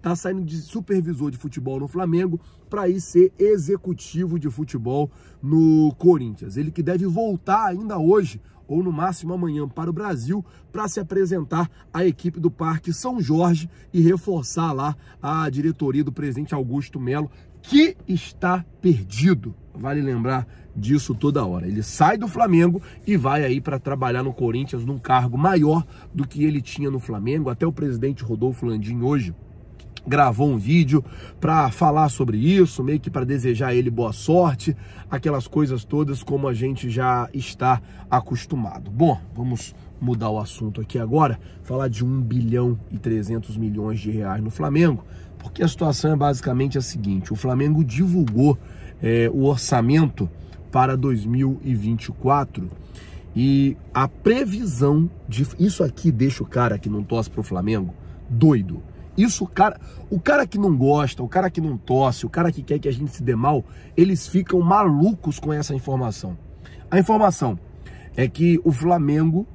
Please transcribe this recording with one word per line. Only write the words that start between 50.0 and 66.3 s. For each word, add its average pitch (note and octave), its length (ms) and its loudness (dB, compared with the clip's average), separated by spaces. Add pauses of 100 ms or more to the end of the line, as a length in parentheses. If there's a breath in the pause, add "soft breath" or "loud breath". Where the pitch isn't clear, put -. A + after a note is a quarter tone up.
para C3 280 2
dois B2 280 0
mil C3+ 380 0
e C3+ 100 -2
vinte A2 340 -2
e - 40 -8
quatro C3 580 -2 (640 loud breath)
e C#3 440 2 (160)
a C3+ 140 2
previsão F3 1040 2 (200)
de, A#2+ 180 -2 (100)
isso F#3 240 2
aqui D3 300 0
deixa B2+ 320 0
o - 20 -6
cara A#2 320 0
que G#2 120 -6
não G#2 140 -4
torce A2+ 260 -2
pro A2 120 -8
Flamengo F#2+ 520 -2 (360 loud breath)
doido. A2+ 540 4 (320 loud breath)
Isso, G#3 280 2
o F#3 40 -6
cara, - 320 2 (300 loud breath)
o F#3+ 100 -2
cara C#4+ 280 2
que G3+ 100 -6
não F#3+ 180 2
gosta, C#3 460 2
o A#2+ 80 -6
cara F#3 180 0
que E3+ 140 -4
não D3 160 -4
torce, B2+ 480 0
o - 40 -4
cara E3+ 220 0
que C#3 120 -8
quer D3 160 -2
que - 80 -4
a C#3 40 0
gente B2+ 200 -4
se - 100 -12
dê A#2+ 140 0
mal, C3+ 280 2 (320 loud breath)
eles F#3 320 4
ficam F#3 320 2
malucos F3 800 4
com D3+ 160 -4
essa D3 220 -4
informação. B2 600 -4 (540 loud breath)